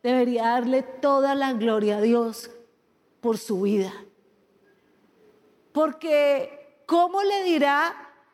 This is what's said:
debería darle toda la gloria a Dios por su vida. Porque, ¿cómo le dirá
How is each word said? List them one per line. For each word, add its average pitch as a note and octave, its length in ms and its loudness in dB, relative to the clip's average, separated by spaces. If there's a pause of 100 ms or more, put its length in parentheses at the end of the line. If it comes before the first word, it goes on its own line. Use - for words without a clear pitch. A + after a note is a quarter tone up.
debería A#3+ 460 0
darle B3+ 340 0
toda C#4 540 0
la C4+ 160 -2
gloria G#3+ 460 0
a - 20 -4
Dios A3+ 500 0 (720)
por A3+ 180 -2
su G3 240 -4
vida. G3 320 -2 (1800)
Porque, D4 1120 -2
¿cómo F4 360 2
le G4+ 220 0
dirá D4+ 680 0 (220)